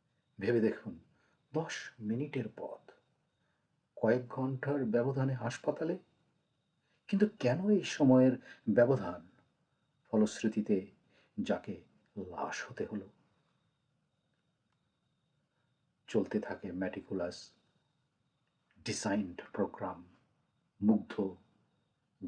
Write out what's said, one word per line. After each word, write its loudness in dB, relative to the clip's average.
ভেবে 2
দেখুন, -2
দশ -6
মিনিটের -4
পথ, -14
কয়েক 2
ঘন্টার -2
ব্যবধানে 0
হাসপাতালে। -4
কিন্তু 4
কেন 2
এই 6
সময়ের 6
ব্যবধান? 2
ফলশ্রুতিতে 0
যাকে -4
লাশ -8
হতে -6
হলো। -10
চলতে 0
থাকে -8
meticulous -6
ডিজাইনড -2
প্রোগ্রাম। -6
মুগ্ধ 2